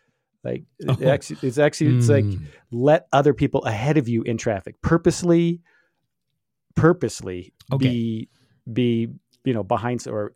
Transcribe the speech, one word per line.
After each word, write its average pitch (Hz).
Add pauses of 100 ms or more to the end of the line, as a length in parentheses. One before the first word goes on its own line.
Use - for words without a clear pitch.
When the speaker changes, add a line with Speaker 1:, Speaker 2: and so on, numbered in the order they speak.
(420)
Speaker 1:
Like, 123 (140)
it 143
Speaker 2:
Oh. 131
Speaker 1:
actually, 147
it's 131
actually, 147
it's 120
like, 107
Speaker 2:
Mm. 87 (240)
Speaker 1:
let 135
other 139
people 139
ahead 127
of 120
you 117
in 113
traffic -
purposely, 170 (1120)
purposely 110 (200)
Speaker 2:
Okay. 135
Speaker 1:
be, 113 (440)
be, 117 (360)
you 135
know, 107
behind 117
s-, -
or, 107